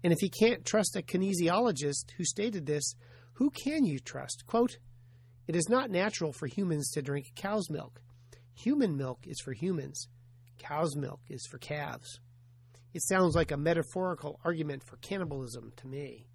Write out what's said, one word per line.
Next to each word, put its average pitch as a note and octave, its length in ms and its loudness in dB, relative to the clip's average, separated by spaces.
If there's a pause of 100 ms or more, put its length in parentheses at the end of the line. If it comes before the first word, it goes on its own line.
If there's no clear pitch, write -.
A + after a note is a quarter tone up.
And E3+ 80 8
if E3 100 4
you F#3+ 80 2
can't - 340 4
trust - 320 2
a F3+ 60 0
kinesiologist F3 1120 2
who F3+ 80 -2
stated G3+ 400 -2
this, D3 300 -2 (400)
who C4+ 160 4
can D4 340 0
you D3 140 2
trust? - 480 -10
Quote, A#3+ 320 2 (720)
"It E3 80 0
is E3 120 2
not B3+ 220 2
natural F3+ 420 0
for - 140 -6
humans D#3 460 0
to D3 100 -2
drink C#3+ 320 -4
cow's G3+ 340 -2
milk. - 320 -8 (540)
Human A#3 420 2
milk C3 300 -4
is D#3+ 140 -10
for C3 120 -8
humans. C#3+ 560 -2 (500)
Cow's D3+ 360 0
milk C#3+ 340 -6
is C3 220 -12
for B2+ 80 -16
calves." - 640 -8 (720)
It E3 100 -6
sounds F#3 320 4
like E3 160 4
a C#3+ 60 -2
metaphorical E3 880 0
argument D3+ 400 -2
for - 140 -20
cannibalism C3 800 -6
to C3+ 100 -16
me. C3+ 460 -12